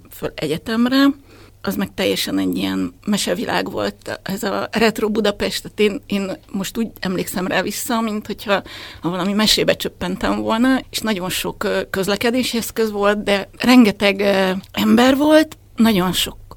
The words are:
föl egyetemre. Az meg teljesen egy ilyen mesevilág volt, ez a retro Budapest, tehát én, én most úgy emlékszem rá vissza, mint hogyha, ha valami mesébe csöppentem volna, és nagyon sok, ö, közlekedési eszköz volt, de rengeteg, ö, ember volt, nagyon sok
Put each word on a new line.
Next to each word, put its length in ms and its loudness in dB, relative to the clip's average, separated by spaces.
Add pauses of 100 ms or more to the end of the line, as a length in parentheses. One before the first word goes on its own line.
föl 260 -10
egyetemre. 680 0 (580)
Az 120 -4
meg 180 -4
teljesen 460 -2
egy 180 -2
ilyen 360 -4 (120)
mesevilág 640 -2
volt, 520 -8
ez 200 -6
a 280 -4
retro 380 0
Budapest, 520 -2
tehát 180 -14
én, 260 0
én 260 -4 (200)
most 260 -6
úgy 100 -2 (120)
emlékszem 480 -4
rá 140 0
vissza, 400 -4
mint 240 -6
hogyha, 360 -2 (400)
ha 80 -4
valami 240 -2
mesébe 400 2
csöppentem 680 -4
volna, 480 2
és 100 -6
nagyon 300 -2
sok, 340 -6
ö, 260 0
közlekedési 680 -2
eszköz 340 -2
volt, 320 0
de 340 0
rengeteg, 640 6
ö, 320 2 (200)
ember 460 4
volt, 400 4 (180)
nagyon 380 2
sok 240 -4 (200)